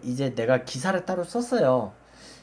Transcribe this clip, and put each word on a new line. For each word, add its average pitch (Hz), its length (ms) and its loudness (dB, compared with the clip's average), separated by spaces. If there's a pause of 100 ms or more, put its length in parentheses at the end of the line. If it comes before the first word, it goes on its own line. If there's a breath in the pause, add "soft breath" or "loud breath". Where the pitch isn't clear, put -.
이제 123 320 -2
내가 120 280 2
기사를 180 420 -2
따로 180 200 -2
썼어요. 147 640 2 (520 loud breath)